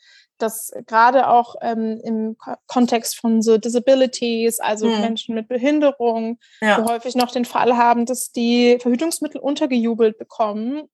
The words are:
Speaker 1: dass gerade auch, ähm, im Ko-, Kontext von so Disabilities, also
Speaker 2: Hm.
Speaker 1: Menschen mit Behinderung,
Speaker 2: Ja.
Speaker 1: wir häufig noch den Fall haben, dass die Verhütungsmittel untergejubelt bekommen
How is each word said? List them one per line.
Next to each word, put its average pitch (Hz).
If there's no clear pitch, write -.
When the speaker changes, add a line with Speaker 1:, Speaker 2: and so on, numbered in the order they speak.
Speaker 1:
dass -
gerade 240
auch, 240
ähm, 220
im 220
Ko-, 240
Kontext 240
von 226
so 220
Disabilities, 233
also 214
Speaker 2:
Hm. 214
Speaker 1:
Menschen 226
mit 220
Behinderung, 240
Speaker 2:
Ja. 214
Speaker 1:
wir 220
häufig 233
noch 247
den 247
Fall 247
haben, 240
dass 240
die 240
Verhütungsmittel 294
untergejubelt 233
bekommen 226